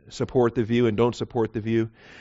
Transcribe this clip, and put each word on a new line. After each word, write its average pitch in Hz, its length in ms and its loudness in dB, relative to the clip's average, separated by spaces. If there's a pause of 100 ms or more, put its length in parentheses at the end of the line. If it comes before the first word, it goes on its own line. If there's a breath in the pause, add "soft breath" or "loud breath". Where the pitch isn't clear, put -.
support 120 460 0
the 120 80 0
view 117 240 2
and 107 100 0
don't 117 180 0
support - 380 -4
the 110 80 -6
view. 113 300 0 (300 soft breath)